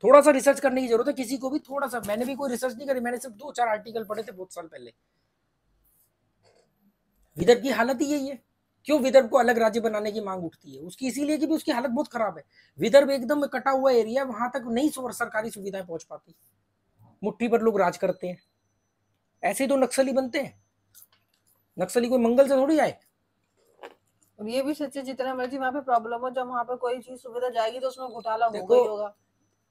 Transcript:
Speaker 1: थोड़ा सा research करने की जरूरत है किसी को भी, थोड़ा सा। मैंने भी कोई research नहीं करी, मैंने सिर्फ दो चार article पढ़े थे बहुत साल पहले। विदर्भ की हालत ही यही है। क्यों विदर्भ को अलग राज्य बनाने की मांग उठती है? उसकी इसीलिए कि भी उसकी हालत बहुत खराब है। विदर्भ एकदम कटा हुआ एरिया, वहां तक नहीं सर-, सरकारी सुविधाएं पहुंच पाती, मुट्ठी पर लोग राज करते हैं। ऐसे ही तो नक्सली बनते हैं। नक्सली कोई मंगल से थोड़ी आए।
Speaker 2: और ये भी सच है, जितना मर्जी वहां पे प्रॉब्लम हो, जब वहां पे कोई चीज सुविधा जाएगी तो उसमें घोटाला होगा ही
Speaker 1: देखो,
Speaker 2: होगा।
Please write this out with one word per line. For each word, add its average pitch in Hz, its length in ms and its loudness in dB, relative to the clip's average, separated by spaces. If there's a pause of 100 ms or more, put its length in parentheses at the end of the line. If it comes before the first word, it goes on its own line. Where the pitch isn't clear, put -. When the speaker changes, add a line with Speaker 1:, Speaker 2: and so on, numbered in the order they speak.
Speaker 1:
थोड़ा 269 180 10
सा 294 100 6
research 269 280 4
करने 262 220 0
की 254 60 -2
जरूरत 233 200 2
है 294 60 0
किसी 262 240 -6
को 254 120 -6
भी, 285 100 -4
थोड़ा 277 280 -6
सा। 226 200 -6
मैंने 220 180 -2
भी 269 100 -4
कोई 277 140 -4
research 247 260 -4
नहीं 269 120 -10
करी, 262 120 0
मैंने 240 180 -4
सिर्फ 220 180 -14
दो 269 160 -14
चार 240 160 0
article 220 360 -4
पढ़े 208 200 -8
थे 240 80 -14
बहुत 185 220 -16
साल 165 140 -12
पहले। 127 260 -20 (2500)
विदर्भ 196 240 6
की 269 80 -2
हालत 240 320 0
ही 294 40 2
यही 277 220 -2
है। 277 160 -12 (420)
क्यों 294 160 2
विदर्भ 254 280 6
को 269 80 4
अलग 240 200 4
राज्य 226 220 2
बनाने 214 320 -2
की 220 100 -6
मांग 190 240 -6
उठती 147 300 -16
है? 135 60 -16
उसकी 180 260 -10
इसीलिए 285 300 -2
कि 285 100 -2
भी 320 60 0
उसकी 311 180 -2
हालत 247 180 -2
बहुत 262 180 -2
खराब 208 300 -4
है। - 60 -16 (360)
विदर्भ 269 300 6
एकदम 277 360 0
कटा 269 260 -2
हुआ 262 200 2
एरिया, 240 320 2
वहां 240 260 -4
तक 254 160 -8
नहीं 254 240 0
सर-, 254 240 -6
सरकारी 220 360 -6
सुविधाएं 190 360 -10
पहुंच 165 180 -12
पाती, 160 320 -20 (880)
मुट्ठी 214 240 -4
पर 220 140 2
लोग 214 180 2
राज 180 180 2
करते 185 300 -4
हैं। 180 140 -12 (1040)
ऐसे 202 200 -2
ही 269 40 2
तो 277 80 2
नक्सली 262 360 2
बनते 262 280 -2
हैं। - 240 -10 (1160)
नक्सली 233 300 0
कोई 254 100 2
मंगल 240 280 6
से 277 80 2
थोड़ी 285 240 4
आए। 196 200 0 (1400)
Speaker 2:
और 214 100 -10
ये 254 120 -2
भी 285 120 -4
सच 277 240 -8
है, 269 60 -8
जितना 262 320 -6
मर्जी 254 220 -6
वहां 254 140 -4
पे 285 100 -6
प्रॉब्लम 233 360 0
हो, 254 120 -6
जब 247 180 -4
वहां 247 160 -4
पे 247 120 -6
कोई 247 240 -4
चीज 247 200 -18
सुविधा 247 300 -6
जाएगी 226 300 -2
तो 262 80 -4
उसमें 254 220 -10
घोटाला 226 360 -4
होगा 214 120 -2
ही 185 40 -6
Speaker 1:
देखो, 220 280 4
Speaker 2:
होगा। 208 260 -8 (560)